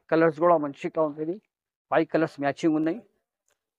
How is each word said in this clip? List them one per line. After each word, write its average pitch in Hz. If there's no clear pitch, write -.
కలర్స్ 160
కూడా 175
మంచిగా 160
ఉంటది, 156
ఫైవ్ 151
కలర్స్ 160
మ్యాచింగ్ 151
ఉన్నాయి. 165